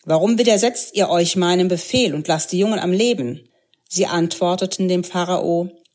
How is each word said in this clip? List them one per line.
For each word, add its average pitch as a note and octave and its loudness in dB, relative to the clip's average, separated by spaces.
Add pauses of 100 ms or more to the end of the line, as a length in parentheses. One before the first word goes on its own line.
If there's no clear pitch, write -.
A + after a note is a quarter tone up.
"Warum F3 2
widersetzt A3+ 2
ihr G3 2
euch E3+ 2
meinem F3+ 2
Befehl F3+ 0
und D3+ -6
lasst D#3+ 0
die F3+ -2
Jungen G#3 0
am F3 -2
Leben?" F#3+ -2 (400)
Sie - -2
antworteten F3+ -2
dem F3+ 0
Pharao: F3 -2 (260)